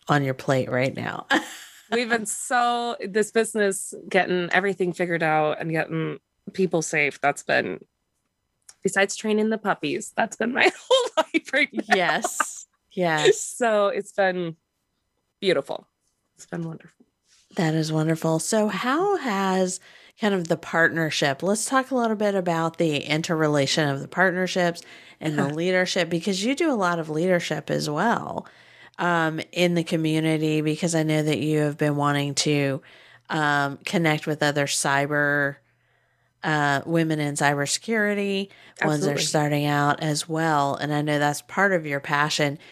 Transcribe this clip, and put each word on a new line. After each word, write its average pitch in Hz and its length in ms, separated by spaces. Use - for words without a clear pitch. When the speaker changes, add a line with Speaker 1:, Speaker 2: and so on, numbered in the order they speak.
Speaker 1:
on 147 160
your 135 100
plate 131 380
right 127 240
now. - 320
<laughs> - 320
Speaker 2:
We've 233 160
been 226 180
so, 240 680
this 214 260
business, 208 640
getting 180 460
everything 185 400
figured 170 300
out 156 360
and 165 120
getting 160 480
people 175 280
safe, 147 400
that's 143 220
been, 123 360
besides 196 340
training 214 360
the 220 80
puppies, 165 580
that's - 180
been 226 180
my - 100
<laughs> - 260
whole 494 280
life - 360
right 277 180
now. 226 120
Speaker 1:
Yes. 180 720
Yes. 165 480
Speaker 2:
So 214 480
it's 202 240
been 180 440
beautiful. - 480
It's - 120
been 170 200
wonderful. - 380
Speaker 1:
That 160 200
is 156 180
wonderful. 160 460
So 214 300
how 294 480
has 190 640
kind 208 140
of 180 140
the 165 100
partnership, 160 840
let's 202 220
talk 262 260
a 269 40
little 226 220
bit 208 180
about 165 440
the 156 180
interrelation 151 880
of 139 140
the 139 60
partnerships 180 720
and 156 160
the 143 80
Speaker 2:
Uh-huh. 143 80
Speaker 1:
leadership, 180 560
because 180 340
you 262 120
do 330 160
a - 40
lot 175 240
of 160 100
leadership 160 600
as 147 200
well, 175 580
um, 165 420
in 175 240
the 165 80
community, 156 800
because 156 340
I 156 80
know 156 200
that 151 160
you 151 200
have 151 180
been 147 180
wanting 143 400
to, 139 460
um, 143 560
connect 160 420
with 151 160
other 147 220
cyber, 143 920
uh, 147 440
women 160 320
in 147 160
cybersecurity, 196 1120
ones 151 180
that 147 80
are - 40
Speaker 2:
Absolutely. 143 100
Speaker 1:
starting 147 440
out 143 340
as 151 260
well. 156 480
And 147 160
I 147 120
know 151 160
that's 147 240
part 196 280
of 165 140
your 143 140
passion. 147 580